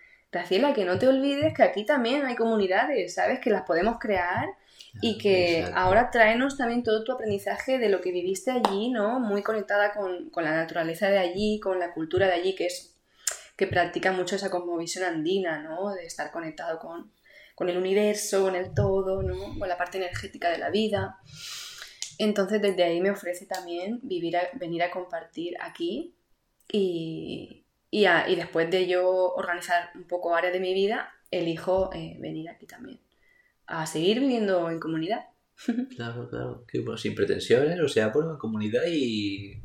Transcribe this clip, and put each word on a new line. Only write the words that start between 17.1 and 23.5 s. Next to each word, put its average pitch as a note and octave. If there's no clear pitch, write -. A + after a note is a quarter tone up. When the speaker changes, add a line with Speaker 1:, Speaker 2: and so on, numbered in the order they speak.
Speaker 1:
con F3
el F3
universo, G3
con F#3+
el F#3
todo, G3
¿no? F#3+
Con G3
la F3+
parte F3+
energética F3+
de E3
la -
vida". G3
Entonces, G#3
desde F#3+
ahí E3+
me F#3+
ofrece F3+
también F3+